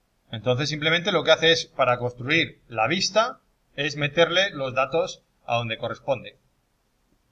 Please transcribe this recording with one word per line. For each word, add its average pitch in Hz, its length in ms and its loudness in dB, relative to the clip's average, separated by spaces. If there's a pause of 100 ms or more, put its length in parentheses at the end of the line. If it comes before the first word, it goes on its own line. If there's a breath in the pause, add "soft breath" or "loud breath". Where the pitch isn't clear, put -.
(320)
Entonces 123 380 -2
simplemente 160 420 0
lo 156 140 0
que 156 60 4
hace 160 200 6
es, 165 140 0
para 123 340 0
construir 127 720 -2
la 110 180 -2
vista, 208 540 0 (340)
es 147 220 -4
meterle 170 540 2
los 135 220 -6
datos 160 480 -2 (240)
a 117 120 -2
donde 117 200 -4
corresponde. 110 640 -6 (920)